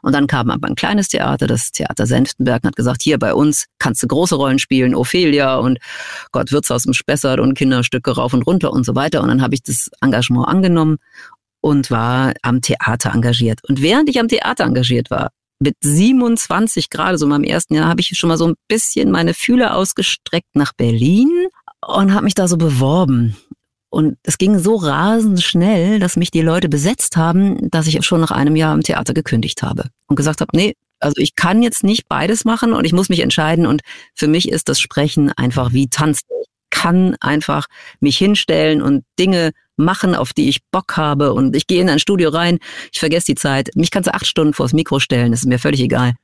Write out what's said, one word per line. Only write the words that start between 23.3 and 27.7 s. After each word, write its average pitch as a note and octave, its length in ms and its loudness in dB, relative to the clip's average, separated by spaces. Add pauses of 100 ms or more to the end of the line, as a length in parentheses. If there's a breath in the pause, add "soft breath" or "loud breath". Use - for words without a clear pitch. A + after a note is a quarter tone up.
Und D3+ 320 0
es - 160 -4
ging G3 220 2
so G3+ 160 2
rasend F#3+ 640 2
schnell, F#3 560 2
dass F3+ 180 0
mich E3+ 140 0
die D#3+ 120 0
Leute E3 280 2
besetzt D3+ 480 -2
haben, F3+ 540 0